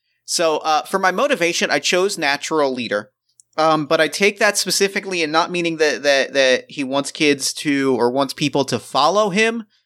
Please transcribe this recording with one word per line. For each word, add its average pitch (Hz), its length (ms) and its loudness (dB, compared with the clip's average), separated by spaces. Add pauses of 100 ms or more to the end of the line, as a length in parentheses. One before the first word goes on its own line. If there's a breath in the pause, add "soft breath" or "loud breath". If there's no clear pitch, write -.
(240)
So, 160 340 -2
uh, 156 240 0
for 190 180 -4
my 185 100 2
motivation, 180 640 0
I 147 80 0
chose 190 360 0
natural 143 560 0
leader. 107 380 -4 (480)
Um, 156 280 2
but 160 140 2
I 156 60 4
take 196 320 0
that 202 180 2
specifically 190 680 -2
and 151 80 -4
not 170 180 2
meaning 170 280 -2
that, 143 260 0
that, 135 300 2
that 127 340 2
he 143 160 -6
wants 135 260 -4
kids 147 440 0
to, 139 440 0
or 120 140 2
wants 135 200 -2
people 143 340 0
to 120 120 -4
follow 180 520 0
him. 220 340 0 (220)